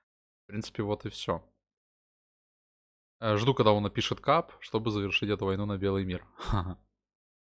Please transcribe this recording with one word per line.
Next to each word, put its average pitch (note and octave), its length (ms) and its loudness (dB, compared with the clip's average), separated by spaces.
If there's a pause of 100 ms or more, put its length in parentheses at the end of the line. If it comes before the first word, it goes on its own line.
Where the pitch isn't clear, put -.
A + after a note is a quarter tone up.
(440)
В - 40 -20
принципе, G#2 340 -6
вот G#2 240 -4
и G#2 40 -8
всё. - 320 -4 (1800)
Э, G#2+ 160 2
жду, A#2+ 180 2
когда G#2+ 180 6
он G#2 120 4
напишет - 360 -2
кап, D#3+ 400 2
чтобы A2 300 -4
завершить G2+ 400 0
эту G2+ 160 0
войну G2 200 0
на G2+ 120 -2
белый G2 260 0
мир. F2+ 220 -6 (120)
<laughs> F2+ 380 -2 (680)